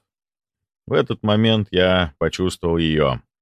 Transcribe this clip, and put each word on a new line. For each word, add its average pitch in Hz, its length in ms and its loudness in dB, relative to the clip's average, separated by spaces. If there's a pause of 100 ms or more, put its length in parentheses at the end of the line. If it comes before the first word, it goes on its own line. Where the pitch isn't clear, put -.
(880)
В 110 60 -6
этот 127 280 -2
момент 107 480 0
я 90 480 0
почувствовал 85 600 -2
её 76 440 0 (200)